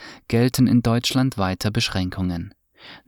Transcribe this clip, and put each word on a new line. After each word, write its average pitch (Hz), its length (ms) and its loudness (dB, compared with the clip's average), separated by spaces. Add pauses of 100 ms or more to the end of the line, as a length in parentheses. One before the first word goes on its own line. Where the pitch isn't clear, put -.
(280)
gelten 123 380 2
in 120 160 4
Deutschland 123 560 0
weiter 92 320 -2
Beschränkungen. 92 840 -4 (520)